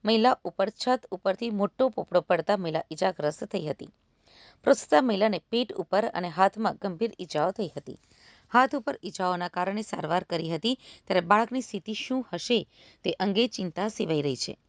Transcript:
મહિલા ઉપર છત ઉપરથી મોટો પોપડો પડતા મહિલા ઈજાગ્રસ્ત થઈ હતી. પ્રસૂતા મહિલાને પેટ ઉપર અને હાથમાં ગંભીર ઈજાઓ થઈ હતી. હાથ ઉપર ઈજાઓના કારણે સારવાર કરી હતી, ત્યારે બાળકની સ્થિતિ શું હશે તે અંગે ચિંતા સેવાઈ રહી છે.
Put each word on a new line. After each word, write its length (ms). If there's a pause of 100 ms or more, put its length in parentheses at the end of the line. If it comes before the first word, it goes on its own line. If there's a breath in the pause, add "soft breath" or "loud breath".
મહિલા 400
ઉપર 260
છત 300 (100)
ઉપરથી 400
મોટો 380
પોપડો 320
પડતા 360
મહિલા 260 (100)
ઈજાગ્રસ્ત 520
થઈ 220
હતી. 220 (760 soft breath)
પ્રસૂતા 360
મહિલાને 500
પેટ 220
ઉપર 320
અને 240
હાથમાં 540
ગંભીર 380
ઈજાઓ 300
થઈ 260
હતી. 220 (540 soft breath)
હાથ 240
ઉપર 280
ઈજાઓના 440
કારણે 340
સારવાર 420
કરી 260
હતી, 240
ત્યારે 460
બાળકની 400
સ્થિતિ 320
શું 400
હશે 340 (380 soft breath)
તે 80
અંગે 340
ચિંતા 420
સેવાઈ 340
રહી 140
છે. 220 (100)